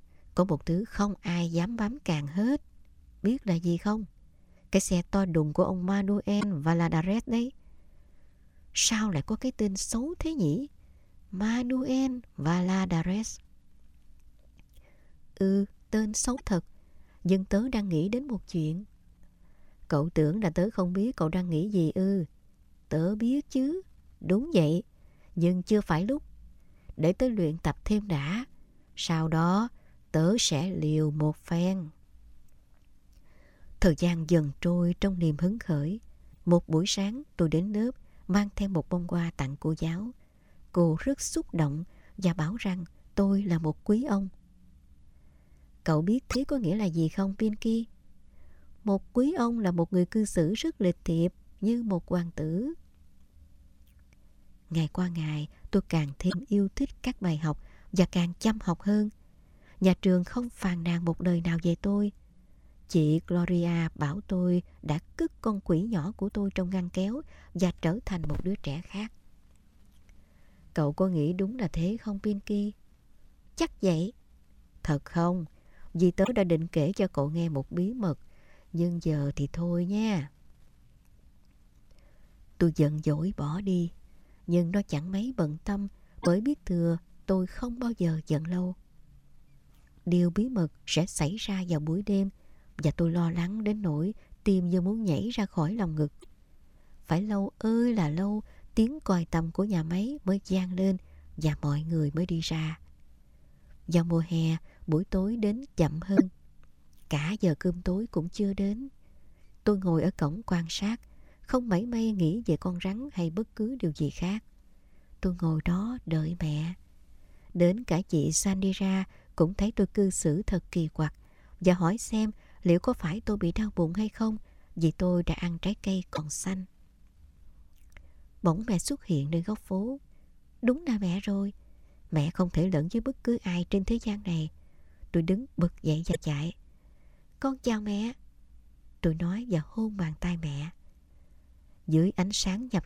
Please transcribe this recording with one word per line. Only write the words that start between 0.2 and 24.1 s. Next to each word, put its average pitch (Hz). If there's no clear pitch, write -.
có 180
một 165
thứ 170
không 202
ai 175
dám 180
bám 226
càng 147
hết. 214
Biết 247
là 185
gì 170
không? 214
Cái 190
xe 175
to 196
đùng 160
của 180
ông 180
Manuel 202
Valladares 170
đấy. 240
Sao 214
lại 156
có 220
cái 254
tên 202
xấu 262
thế 320
nhỉ? 214
Manuel 254
Valladares. 180
Ừ, 196
tên 220
xấu 247
thật. 180
Nhưng 190
tớ 208
đang 214
nghĩ 165
đến 254
một 220
chuyện. 165
Cậu 156
tưởng 165
là 175
tớ 180
không 180
biết 208
cậu 160
đang 180
nghĩ 165
gì 175
ư? 190
Tớ 165
biết 240
chứ. 294